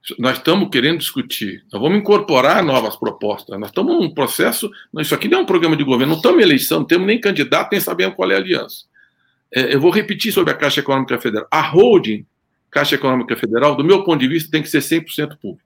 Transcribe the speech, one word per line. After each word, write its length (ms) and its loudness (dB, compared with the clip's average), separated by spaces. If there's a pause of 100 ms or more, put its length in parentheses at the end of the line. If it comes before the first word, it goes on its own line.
(180)
Nós 200 0
estamos 320 0
querendo 260 0
discutir. 720 -8
Nós 120 -6
vamos 160 2
incorporar 640 2
novas 320 0
propostas. 640 -6
Nós 80 -10
estamos 260 -2
num 200 0
processo. 560 -2 (200)
Não, 120 -6
isso 120 -2
aqui 140 -4
não 120 2
é 20 0
um 40 -2
programa 300 2
de 80 -2
governo. 280 0
Não 60 -2
estamos 220 4
em 20 6
eleição, 360 2
não 80 -2
temos 200 2
nem 140 0
candidato, 520 0
nem 100 0
sabemos 340 -4
qual 140 0
é 40 2
a 40 2
aliança. 480 -6 (680)
É, 220 0
eu 60 2
vou 100 4
repetir 420 -2
sobre 180 0
a 60 -2
Caixa 240 0
Econômica 400 -2
Federal. 300 -4
A 100 0
holding 640 4 (460)
Caixa 240 0
Econômica 420 -2
Federal, 400 0
do 80 -2
meu 200 4
ponto 160 0
de 80 0
vista, 220 -4
tem 120 -2
que 80 -12
ser 100 2
cem 220 -2
por 100 -16
cento 240 -6
pública. 300 -14